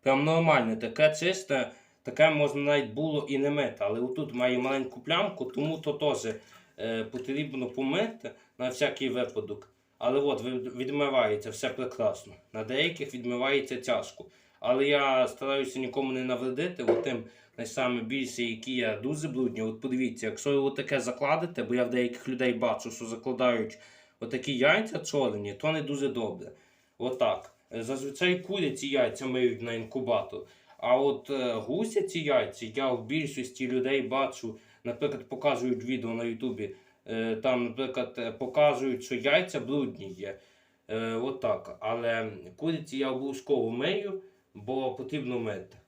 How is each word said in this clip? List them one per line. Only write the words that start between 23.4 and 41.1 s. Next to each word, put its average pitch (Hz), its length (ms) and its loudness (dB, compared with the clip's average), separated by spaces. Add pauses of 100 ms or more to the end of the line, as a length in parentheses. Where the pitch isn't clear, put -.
отакі 123 380 -4
яйця 180 400 4
чорні, 104 560 -2
то 156 180 0
не 156 100 0
дуже 139 260 -2
добре. 107 440 -4 (460)
Отак. 123 560 0 (160)
Зазвичай 139 680 0
курячі 165 500 -2
яйця 131 380 2
миють 123 360 4
на 117 100 -4
інкубатор. 113 720 -2 (320)
А 123 180 6
от, 139 340 2
е, 127 220 0
гусячі 170 680 0
яйця, 127 520 2
я 131 180 2
в 110 140 -4
більшості 131 600 -4
людей 127 340 2
бачу, 117 560 -2 (260)
наприклад, 143 440 -2
показують 127 560 0
відео 117 260 -2
на 117 140 -2
Ютубі, 113 500 -4 (320)
е, 113 300 -2
там, 123 280 2
наприклад, 123 540 -4
е, 113 140 -4
показують, 131 720 2
що 131 100 -6
яйця 143 460 2
брудні 113 520 -4
є. 98 260 -10 (500)
Е, 113 260 -2